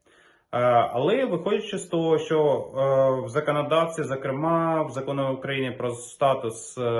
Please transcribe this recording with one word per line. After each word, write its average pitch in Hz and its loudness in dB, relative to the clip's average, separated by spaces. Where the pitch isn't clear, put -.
але 196 2
виходячи 202 -2
з - -10
того, 160 2
що, 156 0
е, 135 2
в - -8
законодавстві, 147 0
зокрема 156 0
в 139 -6
законі 135 -4
України 135 -2
про 120 -4
статус, 123 -2
е, 127 -6